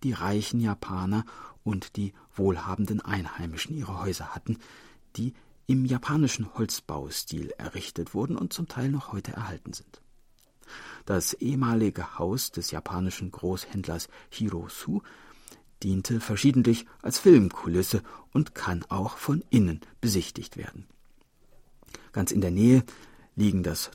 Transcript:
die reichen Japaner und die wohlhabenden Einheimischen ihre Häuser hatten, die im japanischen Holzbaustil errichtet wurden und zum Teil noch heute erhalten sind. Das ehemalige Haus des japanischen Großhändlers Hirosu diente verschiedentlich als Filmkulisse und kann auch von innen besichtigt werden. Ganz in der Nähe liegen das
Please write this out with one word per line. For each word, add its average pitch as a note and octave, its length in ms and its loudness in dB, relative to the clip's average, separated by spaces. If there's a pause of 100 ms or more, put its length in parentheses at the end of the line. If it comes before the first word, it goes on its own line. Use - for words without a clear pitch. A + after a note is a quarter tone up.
die C3 80 0
reichen G#2 480 -2
Japaner G2 640 0 (400)
und G2 320 -4
die G2+ 160 -4 (220)
wohlhabenden F#2+ 640 0
Einheimischen F2 760 -6
ihre G2 240 -8
Häuser F#2+ 360 -6
hatten, - 240 -6 (580)
die A#2+ 160 -2 (340)
im C3 200 4
japanischen B2+ 680 0
Holzbaustil D#2 1040 -6
errichtet - 580 -8
wurden C3+ 220 -2
und - 160 -4
zum E3+ 160 -6
Teil C3 220 -2
noch C#3 220 -4
heute - 200 -8
erhalten G2 400 -10
sind. - 300 -18 (1040)
Das F#2+ 260 0
ehemalige A#2 880 0
Haus F#2 340 -2
des - 200 -6
japanischen F2+ 580 -4
Großhändlers F2+ 800 -6 (200)
Hirosu F#2+ 720 -4 (800)
diente F#2+ 380 0
verschiedentlich A#2+ 640 4 (160)
als - 180 -2
Filmkulisse F#2+ 840 6 (300)
und - 220 0
kann F2 360 -4
auch G2 260 -2
von D3 320 0
innen F2+ 320 4 (220)
besichtigt - 560 -2
werden. - 280 -14 (1300)
Ganz F#2 180 0
in - 100 2
der F#2 100 2
Nähe A#2+ 340 8 (500)
liegen F#2+ 280 4
das E2 320 -2